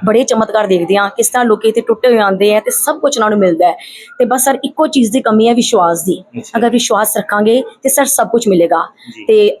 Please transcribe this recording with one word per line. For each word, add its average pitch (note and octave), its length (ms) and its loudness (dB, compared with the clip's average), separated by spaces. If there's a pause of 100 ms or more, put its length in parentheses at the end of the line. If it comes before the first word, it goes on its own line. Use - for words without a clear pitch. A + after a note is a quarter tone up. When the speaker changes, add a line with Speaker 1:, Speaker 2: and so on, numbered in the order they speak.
Speaker 1:
ਬੜੇ A3 200 2
ਚਮਤਕਾਰ A3 420 0
ਦੇਖਦੇ F3+ 300 0
ਆ, G3+ 120 0
ਕਿਸ G#3 200 -4
ਤਰ੍ਹਾਂ B3 160 0
ਲੋਕੀ A3 240 0
ਇੱਥੇ A3 120 0
ਟੁੱਟੇ A3+ 280 0
ਹੋਏ A#3 100 4
ਆਉਂਦੇ G3+ 380 2
ਆ G#3+ 40 0
ਤੇ G#3+ 100 -4
ਸਭ D#4 280 -4
ਕੁਛ - 200 -2
ਉਹਨਾਂ G#3+ 120 0
ਨੂੰ G#3 80 0
ਮਿਲਦਾ F3 300 2
ਹੈ। E3 40 0 (460)
ਤੇ B3 60 0
ਬਸ B3 200 -2
ਸਰ, C4+ 200 0
ਇੱਕੋ - 220 -2
ਚੀਜ਼ B3+ 260 0
ਦੀ B3+ 80 0
ਕਮੀ A3 280 2
ਹੈ, A#3 60 2
ਵਿਸ਼ਵਾਸ F3 480 0
ਦੀ। F3 220 -4 (140)
Speaker 2:
ਅੱਛਾ। - 200 -8
Speaker 1:
ਅਗਰ A#3 120 0
ਵਿਸ਼ਵਾਸ A3 460 -2
ਰੱਖਾਂਗੇ G#3+ 460 0 (200)
ਤੇ C4+ 60 -2
ਸਰ C4+ 160 2
ਸਭ - 240 -2
ਕੁਛ A#3 200 0
ਮਿਲੇਗਾ। E3+ 380 2 (300)
Speaker 2:
ਜੀ। G#3+ 80 -20
Speaker 1:
ਤੇ G#3+ 360 2